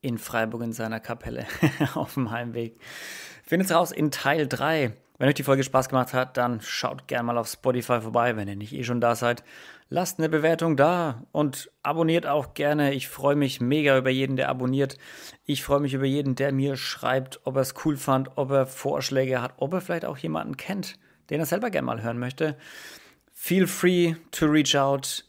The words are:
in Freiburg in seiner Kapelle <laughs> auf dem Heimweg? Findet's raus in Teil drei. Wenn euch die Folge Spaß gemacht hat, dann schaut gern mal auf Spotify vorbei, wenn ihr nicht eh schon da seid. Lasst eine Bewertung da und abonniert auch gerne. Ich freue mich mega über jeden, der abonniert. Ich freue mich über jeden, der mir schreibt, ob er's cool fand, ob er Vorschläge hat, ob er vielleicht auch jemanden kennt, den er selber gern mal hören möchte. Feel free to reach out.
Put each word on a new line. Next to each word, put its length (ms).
in 160
Freiburg 460
in 100
seiner 260
Kapelle 460
<laughs> 240
auf 200
dem 160
Heimweg? 460
Findet's 260
raus 200
in 200
Teil 360
drei. 500
Wenn 120
euch 60
die 80
Folge 200
Spaß 260
gemacht 240
hat, 240
dann 240
schaut 460
gern 180
mal 120
auf 100
Spotify 540
vorbei, 340
wenn 140
ihr 80
nicht 160
eh 100
schon 180
da 140
seid. 280
Lasst 300
eine 100
Bewertung 460
da 560
und 400
abonniert 460
auch 260
gerne. 400
Ich 140
freue 300
mich 240
mega 360
über 140
jeden, 240
der 140
abonniert. 480
Ich 180
freue 160
mich 140
über 120
jeden, 300
der 160
mir 240
schreibt, 680
ob 100
er's 180
cool 100
fand, 420
ob 140
er 160
Vorschläge 760
hat, 160
ob 160
er 80
vielleicht 240
auch 120
jemanden 400
kennt, 420
den 100
er 60
selber 260
gern 140
mal 180
hören 160
möchte. 380
Feel 340
free 480
to 160
reach 300
out. 520